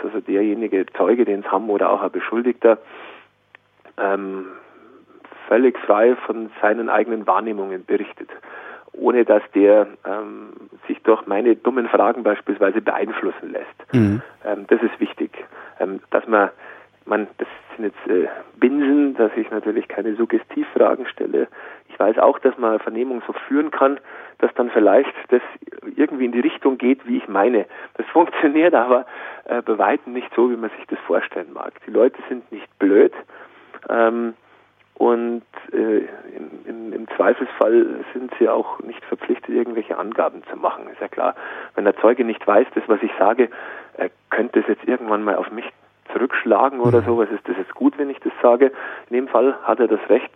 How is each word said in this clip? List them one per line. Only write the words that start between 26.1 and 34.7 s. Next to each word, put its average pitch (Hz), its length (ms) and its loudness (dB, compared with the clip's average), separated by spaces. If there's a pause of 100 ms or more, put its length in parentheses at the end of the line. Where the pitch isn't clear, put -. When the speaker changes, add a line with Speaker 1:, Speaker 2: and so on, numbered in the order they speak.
Speaker 1:
in 120 60 -2
die 117 100 -2
Richtung 135 360 0
geht, 127 300 0
wie 123 100 0
ich - 100 -8
meine. 104 380 2 (300)
Das - 120 -6
<laughs> - 60 -16
funktioniert 160 640 4
aber, 123 320 4 (380)
äh, 120 180 -4
bei 107 160 -2
Weitem 117 340 0
nicht 123 220 -10
so, 123 160 4
wie 117 60 -4
man 113 200 -6
sich - 100 -18
das - 120 -8
vorstellen 87 540 -4
mag. - 200 -12 (140)
Die 110 40 -14
Leute 110 280 2 (100)
sind 123 220 -10
nicht 104 160 -16 (100)
blöd, 98 360 4 (760)
ähm, 117 460 0 (600)